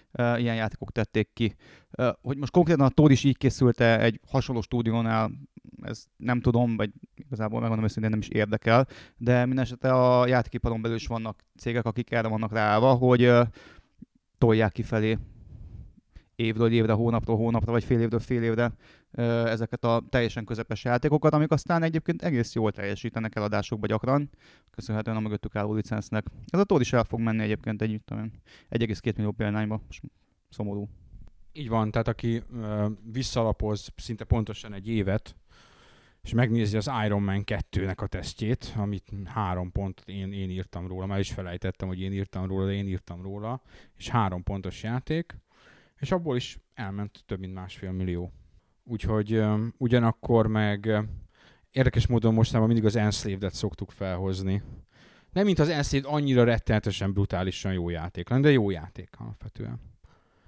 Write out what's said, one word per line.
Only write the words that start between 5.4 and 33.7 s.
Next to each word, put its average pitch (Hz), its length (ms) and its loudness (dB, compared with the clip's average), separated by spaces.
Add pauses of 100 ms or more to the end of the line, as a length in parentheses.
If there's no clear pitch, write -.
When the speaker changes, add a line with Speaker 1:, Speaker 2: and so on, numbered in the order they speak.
Speaker 1:
ezt - 260 -10 (100)
nem 123 240 -2
tudom, 117 360 2
vagy 107 140 -2 (240)
igazából 110 440 -6
megmondom 113 260 0
őszintén, 110 260 -2
nem 110 80 0
is - 80 -6
érdekel, 110 600 4 (300)
de 123 280 2
minden 131 180 0
esetre 127 300 -2
a 127 340 4
játékiparon 117 540 0
belül 113 160 -2
is - 100 -10
vannak 113 360 -6 (140)
cégek, 120 280 -2
akik 117 260 -4
erre 113 160 0
vannak 110 240 -2
ráállva, 110 420 6
hogy, 123 300 6
ö, 120 200 8 (920)
tolják 110 340 4
kifelé 110 460 0 (1200)
évről 113 360 2
évre, 113 220 4
hónapról 113 440 2
hónapra, 117 340 0
vagy 117 120 2
fél 120 160 2
évről 117 200 2
fél 117 240 -2
évre, 117 280 2 (400)
ö, 117 360 0
ezeket 113 360 -4
a 117 260 2
teljesen 117 360 -2
közepes 110 380 -8
játékokat, 143 500 2
amik 151 180 2
aztán 165 320 0
egyébként 165 380 -2
egész 127 320 0
jól 110 180 0
teljesítenek 104 640 -6
eladásokba 104 520 -2
gyakran, 131 420 0 (420)
köszönhetően 110 460 -6
a - 20 -2
mögöttük 107 360 -6
álló 104 180 -2
licensznek. 107 520 -4 (220)
Ez 185 120 0
a 202 40 6
Tor 175 180 4
is - 120 -2
el 117 100 6
fog 117 160 -6
menni 110 240 0
egyébként 107 380 -4
egy, 110 100 -2
mit 107 140 -6
tudom 107 180 -8
én, 113 80 -10 (380)
egy 113 120 -2
egész 107 180 -2
két - 180 -2
millió 104 140 -2
példányba. 107 540 -4
Most - 160 -20 (480)
szomorú. 101 400 -8 (640)
Speaker 2:
Így 147 180 -10
van, 110 220 0
tehát 117 160 -2
aki, 117 360 -2 (100)
ö, 107 340 -2 (240)
visszalapoz 110 840 -2